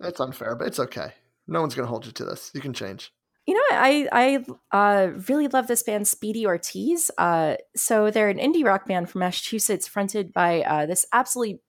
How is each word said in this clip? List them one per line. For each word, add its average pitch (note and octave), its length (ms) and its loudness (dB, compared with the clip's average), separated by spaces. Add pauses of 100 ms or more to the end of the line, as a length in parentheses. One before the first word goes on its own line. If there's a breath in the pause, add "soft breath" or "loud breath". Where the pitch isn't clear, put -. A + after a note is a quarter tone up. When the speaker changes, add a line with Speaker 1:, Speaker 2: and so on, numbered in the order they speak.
Speaker 1:
it's - 180 -10
unfair, B2 360 -6
but - 120 -4
it's - 120 -6
okay. A#2 340 -6 (340)
No E3 140 -2
one's C#3 140 -2
gonna B2+ 120 -4
hold A#2 180 -6
you A2+ 80 -16
to - 120 -10
this. - 280 -10
You C#3 80 -8
can C3+ 120 -8
change. G2 400 -12 (340)
Speaker 2:
You F#4+ 80 0
know A#4 60 2 (100)
what? - 100 2
I, C#4 300 4
I, B3+ 340 2 (260)
uh, G3+ 360 4 (200)
really C#4+ 200 2
love B3+ 180 2
this A#3+ 160 0
band, G#3 260 -2
Speedy A3 380 -4
Ortiz. G3+ 720 0
Uh, E3 380 4 (200)
so G#3+ 360 2
they're G#3+ 180 4
an G3+ 80 -2
indie D#4 260 2
rock G3 220 2
band F3 240 -2
from F#3 100 -6
Massachusetts F#3 680 -2
fronted G3 440 -4
by, F3 300 2
uh, D3+ 240 0
this F3+ 260 -2
absolutely A#3+ 580 0